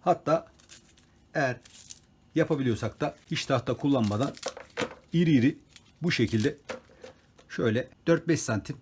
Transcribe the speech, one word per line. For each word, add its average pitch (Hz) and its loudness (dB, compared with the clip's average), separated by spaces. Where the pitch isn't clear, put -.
Hatta 170 2
eğer 135 -2
yapabiliyorsak 135 0
da 147 -4
hiç - -4
tahta 127 0
kullanmadan 120 0
iri 165 4
iri 135 4
bu 117 0
şekilde 113 0
şöyle 117 -2
dört 165 2
beş 160 2
santim 110 -4